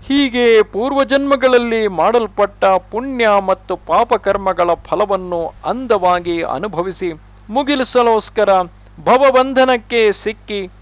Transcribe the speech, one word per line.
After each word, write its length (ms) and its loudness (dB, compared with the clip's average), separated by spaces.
ಹೀಗೆ 540 2
ಪೂರ್ವಜನ್ಮಗಳಲ್ಲಿ 1300 0
ಮಾಡಲ್ಪಟ್ಟ 760 0
ಪುಣ್ಯ 640 0
ಮತ್ತು 300 -4
ಪಾಪಕರ್ಮಗಳ 960 -2
ಫಲವನ್ನು 800 -4
ಅಂದವಾಗಿ 800 -2
ಅನುಭವಿಸಿ, 720 -6
ಮುಗಿಲಿಸಲೋಸ್ಕರ 1120 0
ಭವಬಂಧನಕ್ಕೆ 1120 2
ಸಿಕ್ಕಿ 580 -8